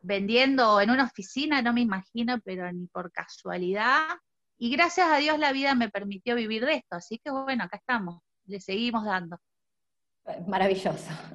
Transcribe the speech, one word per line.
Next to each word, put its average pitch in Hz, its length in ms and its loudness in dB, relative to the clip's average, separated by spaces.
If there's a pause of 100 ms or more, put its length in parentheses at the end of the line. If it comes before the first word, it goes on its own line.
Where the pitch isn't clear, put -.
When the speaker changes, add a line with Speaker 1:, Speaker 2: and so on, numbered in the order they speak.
Speaker 1:
vendiendo 226 720 4
o 208 80 8
en 208 100 4
una 262 140 4
oficina, 269 560 -2
no 240 140 2
me 240 80 2
imagino, 233 580 -2
pero 185 320 -6
ni 180 140 -8
por 175 260 -10
casualidad. 185 880 -2 (560)
Y 233 140 -2
gracias 339 380 4
a 302 100 6
Dios 302 200 2
la 294 140 2
vida 269 220 2
me 233 160 2
permitió 202 440 -4
vivir 220 300 -2
de 302 120 2
esto, 240 200 -8
así 220 220 -10
que 302 120 -10
bueno, 269 340 -2
acá 175 120 -12
estamos, 190 460 -6 (240)
le 190 140 -10
seguimos 226 440 -2
dando. 180 340 -4 (1080)
Speaker 2:
Maravilloso. 190 640 0 (240)